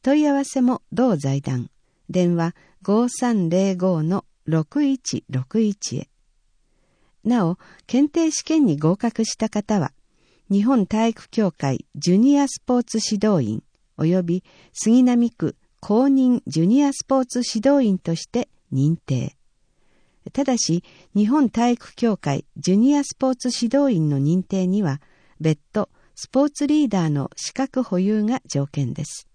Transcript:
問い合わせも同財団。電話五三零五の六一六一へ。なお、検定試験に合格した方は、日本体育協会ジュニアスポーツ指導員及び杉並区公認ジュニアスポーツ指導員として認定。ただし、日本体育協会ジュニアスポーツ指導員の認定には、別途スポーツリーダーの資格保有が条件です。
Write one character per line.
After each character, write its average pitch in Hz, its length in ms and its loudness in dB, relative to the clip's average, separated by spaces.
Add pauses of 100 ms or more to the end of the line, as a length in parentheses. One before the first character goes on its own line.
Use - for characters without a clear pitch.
問 294 200 2
い 294 60 2
合 285 60 2
わ 277 120 0
せ - 160 -4
も 247 200 0 (100)
同 233 240 2
財 139 240 -2
団。 131 300 -6 (400)
電 175 260 2
話 170 200 -4 (260)
五 226 260 0
三 226 400 -2
零 190 280 0
五 175 280 0
の 180 220 -2 (200)
六 160 380 -2
一 - 460 -4
六 131 320 -2
一 - 360 -4
へ。 - 120 -12 (1120)
な 220 240 2
お、 175 100 -2 (300)
検 277 240 2
定 330 200 0
試 - 120 -8
験 311 220 2
に 151 120 2
合 156 200 0
格 226 260 -2
し - 140 -6
た 220 120 -4
方 208 300 -2
は、 - 140 -4 (580)
日 202 140 2
本 240 200 2
体 226 260 0
育 - 180 -16
協 202 220 0
会 - 340 -4 (100)
ジ 170 180 0
ュ - 40 4
ニ 285 220 4
ア 277 80 2
ス - 120 -10
ポ 247 200 0
ー 240 40 -2
ツ - 140 -6
指 214 280 -2
導 185 180 2
員 107 200 -6 (340)
及 175 260 0
び 175 200 -4 (300)
杉 233 280 4
並 240 300 2
区 - 240 -4 (240)
公 220 240 0
認 262 440 2
ジ 156 160 -2
ュ - 20 2
ニ 254 180 4
ア 277 80 2
ス - 140 -12
ポ 269 160 0
ー 254 40 -2
ツ 247 140 -6
指 233 280 -2
導 277 200 4
員 190 100 0
と 165 180 -4
し - 120 -12
て - 220 -6 (240)
認 147 240 0
定。 - 400 -6 (960)
た 277 100 -2
だ 254 140 0
し、 170 260 -2 (320)
日 208 120 2
本 269 220 2
体 240 240 0
育 - 220 -10
協 226 220 0
会 - 280 -4 (120)
ジ 170 160 0
ュ - 20 4
ニ 269 220 4
ア 285 60 0
ス - 120 -10
ポ 262 160 -2
ー 254 40 -2
ツ 254 140 -6
指 240 260 -4
導 277 200 2
員 156 140 0
の 139 100 0
認 165 240 0
定 190 240 -4
に 196 160 0
は、 143 180 -4 (380)
別 156 200 0 (120)
途 - 180 -4 (260)
ス - 120 -18
ポ 277 180 2
ー 294 40 0
ツ 294 180 -4
リ 302 180 2
ー 226 40 -2
ダ 180 180 0
ー - 20 0
の 143 260 -4
資 - 180 -12
格 262 300 -4
保 180 160 -2
有 208 240 0
が 247 220 -2
条 139 220 -4
件 135 260 -4
で 151 120 -8
す。 - 300 -18